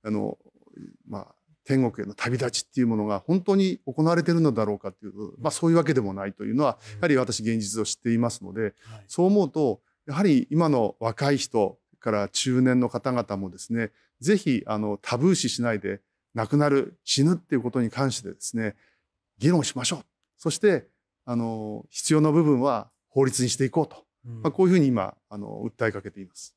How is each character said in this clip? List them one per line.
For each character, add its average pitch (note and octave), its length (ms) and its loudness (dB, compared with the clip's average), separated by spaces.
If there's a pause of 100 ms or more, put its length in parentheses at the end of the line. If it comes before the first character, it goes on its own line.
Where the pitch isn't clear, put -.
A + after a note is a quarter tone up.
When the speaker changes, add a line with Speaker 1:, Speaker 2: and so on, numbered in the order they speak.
Speaker 1:
あ G#2+ 80 -8
の、 G#2 280 -4 (680)
ま G#2 120 -12
あ、 - 160 -18 (280)
天 C3 280 0
国 G#2 160 -10
へ - 20 -10
の G#2 60 -14
旅 A#2+ 240 -4
立 B2 260 -4
ち - 20 -16
っ - 60 -20
て C3+ 80 -2
い B2 40 4
う - 20 4
も A2+ 100 0
の G#2 80 -2
が G#2 140 -2
本 F3+ 240 0
当 G3 120 2
に F#3+ 300 2
行 D3 180 -4
わ E3+ 140 4
れ E3+ 60 2
て F3 80 0
い E3 40 4
る E3 60 2
の D3+ 100 4
だ A2 140 0
ろ G#2 100 -2
う G2 40 -8
か G2+ 100 -12
っ F#2+ 40 -10
て - 120 -20
い G2 60 -12
う - 20 -20
と、 G2+ 260 -14
ま A#2+ 100 -4
あ、 - 20 0
そ - 160 -2
う E3 40 6
い E3 40 6
う - 20 6
わ E3 80 4
け D3+ 80 0
で B2+ 80 4
も G2 140 -4
な G2 120 -6
い G2+ 60 -6
と G#2 140 -10
い G#2+ 60 -4
う - 20 -2
の C#3+ 100 2
は、 B2 160 0
Speaker 2:
う - 120 -20
ん。 - 20 -
Speaker 1:
や - 80 -16
は F3 60 0
り C#3 100 4
私 A#2 220 -2
現 A2+ 200 0
実 G#2 220 -4
を - 20 0
知 - 120 -6
っ - 20 -
て A#2 160 0
い A2+ 40 2
ま A#2 120 0
す - 140 -12
の F#2+ 100 -14
で、 A2+ 80 -6
Speaker 2:
は G#2 60 -4
い。 - 40 -8 (360)
Speaker 1:
そ E3+ 160 0
う - 20 6
思 G3+ 180 4
う C3+ 60 -4
と、 C3 320 0 (240)
や C#3 80 -8
は F3 80 0
り D3 280 4
今 D#3 200 2
の A#2+ 300 0
若 B2+ 320 0
い C#3 40 2
人 G#2+ 420 -2 (220)
か A2+ 120 -2
ら G2+ 180 0
中 B2+ 320 0
年 B2+ 180 4
の A#2+ 80 0
方 B2+ 240 -4
々 G#2+ 240 -4
も G2 140 -8
で F#2+ 80 -20
す - 160 -8
ね、 A2+ 160 -4 (300)
ぜ F#3 180 2
ひ、 B2+ 260 0
あ G#2+ 140 -4
の、 G#2 240 -4
タ A#2+ 160 -4
ブ F3 140 4
ー - 20 4
視 - 160 -2
し - 100 -6
な A#2 140 0
い G2+ 60 -6
で、 G2 200 -6 (320)
亡 A2 140 -2
く D3 100 0
な D3 140 4
る、 - 340 0
死 C#3 200 0
ぬ F3 100 4
っ - 20 0
て D#3+ 200 -4
い - 20 2
う - 20 2
こ A#2+ 120 -6
と B2+ 100 0
に A2+ 80 -2
関 C3+ 200 -2
し - 120 -8
て F#2+ 80 -12
で F2 80 -18
す - 180 -10
ね、 A2 180 -4 (640)
議 D3 140 2
論 E3+ 140 2
し - 120 -6
ま B2 80 -6
し - 80 -2
ょ E3 40 -6
う。 A#2+ 80 -18 (340)
そ - 100 -4
し - 100 -4
て、 F3+ 300 2 (380)
あ B2 100 -4
の、 A2 540 -6
必 - 240 0
要 D#3 80 6
な D3+ 100 4
部 E3 100 4
分 C#3 200 4
は B2 280 -2 (200)
法 C3+ 160 4
律 C3 160 0
に B2 80 0
し - 80 -4
て C3+ 80 0
い - 40 -4
こ D#3+ 120 2
う C#3 40 0
と。 - 200 -20 (200)
Speaker 2:
う A#2+ 40 -16
ん。 A2+ 100 -14
Speaker 1:
ま C3 80 -2
あ、 - 20 0
こ F#3+ 140 2
う - 40 6
い - 20 4
う - 20 6
ふ F#3 40 6
う - 20 6
に C#3+ 80 6
今、 A2+ 280 0 (140)
あ G#2 80 -16
の、 G#2+ 260 -12
訴 A2+ 260 -4
え G#2 40 -2
か G2+ 80 -10
け G2 100 -14
て G2 120 -18
い - 20 -14
ま F2+ 100 -20
す。 - 220 -20